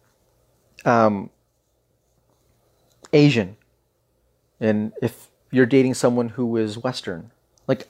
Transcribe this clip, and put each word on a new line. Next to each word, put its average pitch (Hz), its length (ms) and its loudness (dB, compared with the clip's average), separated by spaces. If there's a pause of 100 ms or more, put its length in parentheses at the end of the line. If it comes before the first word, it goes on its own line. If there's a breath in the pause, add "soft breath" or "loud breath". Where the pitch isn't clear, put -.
(840)
um, 110 460 2 (1800)
Asian, 120 440 2 (1040)
and 107 320 -2 (100)
if - 260 -8 (220)
you're 127 160 4
dating 131 280 2
someone 120 360 0
who 117 260 -4
is 110 220 -4
Western, 110 520 -10 (360)
like, 127 240 -6